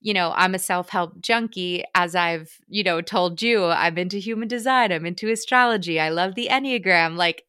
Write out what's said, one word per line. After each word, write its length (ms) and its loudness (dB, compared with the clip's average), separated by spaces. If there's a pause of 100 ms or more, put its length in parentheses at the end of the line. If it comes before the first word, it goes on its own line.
you 140 -2
know, 200 0
I'm 200 2
a 40 -2
self-help 640 -4
junkie. 640 -2 (100)
As 200 2
I've, 420 -2 (120)
you 140 -2
know, 200 0
told 400 -2
you, 240 2
I'm 320 2
into 200 -4
human 300 -6
design. 440 2
I'm 120 -2
into 260 -4
astrology. 720 2
I 80 2
love 280 -2
the 120 -4
Enneagram. 680 2
Like, 320 0